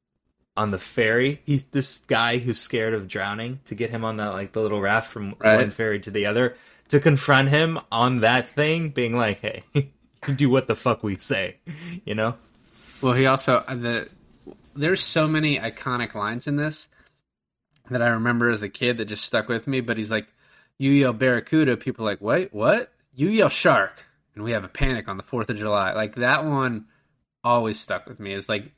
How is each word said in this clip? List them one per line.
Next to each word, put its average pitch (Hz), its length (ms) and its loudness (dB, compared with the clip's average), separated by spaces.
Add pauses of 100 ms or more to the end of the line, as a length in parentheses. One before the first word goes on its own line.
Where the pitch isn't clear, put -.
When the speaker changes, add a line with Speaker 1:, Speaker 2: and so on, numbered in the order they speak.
(580)
Speaker 1:
on 104 140 -2
the 95 80 -2
ferry. 123 680 0
He's 139 180 0
this - 360 -4
guy 117 380 0
who's 120 220 -2
scared 110 340 -2
of 101 140 -4
drowning, 107 580 -6
to 110 100 -12
get 113 140 -4
him 113 140 -6
on 110 140 -4
that, 104 160 -4
like, 98 180 -8
the 110 100 -4
little 104 200 -2
raft 104 300 0
from 104 280 -8
Speaker 2:
Right. 110 180 6
Speaker 1:
one 113 140 2
ferry 107 300 -2
to 101 100 -12
the 101 140 0
other, 120 300 0 (340)
to 147 100 4
confront 139 500 4
him 156 300 2 (120)
on 123 300 2
that 120 280 2
thing, 156 400 0
being 120 260 -2
like, 110 240 0
"Hey, - 300 -8
<laughs> - 40 -8
you - 640 -4
do 135 140 4
what 127 180 2
the 110 80 0
fuck - 280 -2
we 98 140 -2
say," 95 400 -4 (480)
you 107 100 -6
know? 110 200 -2 (680)
Speaker 2:
Well, 127 120 2
he 131 120 4
also, 131 420 4
uh, 131 80 -8
the, 120 340 -4 (680)
there's 165 260 0
so 156 260 2
many 156 300 2
iconic 120 560 -6
lines 110 340 -6
in 143 100 0
this 151 320 -4 (1000)
that 127 120 -2
I 120 80 2
remember 120 400 2
as 110 120 -2
a 101 80 -6
kid 123 280 -2
that 110 80 -6
just 104 200 -8
stuck 110 220 -2
with 113 200 -4
me, 131 140 -2
but 113 160 -4
he's 107 140 -4
like, 107 160 -2 (500)
"You 139 140 2
yell 139 220 6
Barracuda," 127 640 2
people 113 280 -6
are 107 60 0
like, 98 100 -6
"Wait, 123 320 0
what?" 131 380 0 (240)
"You 143 140 0
yell 214 200 4
shark, 117 540 2 (320)
and 104 80 -12
we 117 80 -6
have 104 140 -2
a 87 40 -14
panic 131 380 0
on 98 100 -6
the 92 60 -12
fourth 117 260 -4
of 113 80 -4
July." 104 360 0
Like, 107 220 -4
that 127 300 2
one 131 400 -2 (560)
always 117 380 2
stuck - 280 -6
with 127 120 -18
me. 98 140 -8
It's, 98 160 -6
like, 107 280 -4